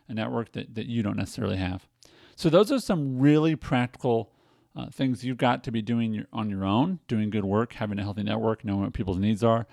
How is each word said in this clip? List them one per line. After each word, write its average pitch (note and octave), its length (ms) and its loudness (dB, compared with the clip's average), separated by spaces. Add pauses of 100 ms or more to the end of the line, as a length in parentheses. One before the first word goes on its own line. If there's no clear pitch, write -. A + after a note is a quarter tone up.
a A#2 80 -10
network A#2 380 -4
that, - 220 -12
that A2 120 -8
you A#2 160 -2
don't G2+ 140 0
necessarily G2+ 400 -4
have. F#2 320 -4 (480)
So E3 140 2
those G3+ 200 6
are C4+ 80 2
some C#3+ 400 -2
really D3+ 380 6
practical, B2 760 -2 (440)
uh, A#2+ 140 -10
things B2+ 340 -2
you've B2+ 140 -4
got B2+ 260 2
to A2+ 80 -6
be A2+ 80 -2
doing A#2 320 0
your, A2 200 -6
on A2 180 -4
your F#2+ 140 -2
own, C3+ 340 2 (100)
doing G#2+ 220 0
good G#2 140 -2
work, G#2+ 280 0
having G#2 260 -4
a G2+ 40 -4
healthy G2+ 200 -4
network, A2 420 -2
knowing G2 180 0
what - 100 -2
people's F#2 260 -2
needs G#2 240 2
are, A2+ 300 4